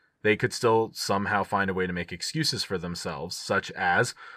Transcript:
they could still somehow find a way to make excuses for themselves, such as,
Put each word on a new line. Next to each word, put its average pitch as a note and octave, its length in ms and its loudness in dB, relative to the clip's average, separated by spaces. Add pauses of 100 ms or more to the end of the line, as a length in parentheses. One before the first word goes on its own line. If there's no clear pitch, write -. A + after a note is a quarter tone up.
(220)
they G#2+ 140 6
could - 160 0
still A2+ 420 4
somehow G2+ 480 0
find G2 280 0
a F#2 40 -2
way F#2 120 0
to F2+ 80 -4
make F2 180 -6
excuses C3+ 520 -2
for G2 120 -4
themselves, E2+ 600 -6
such - 360 -2
as, F#2 420 2 (220)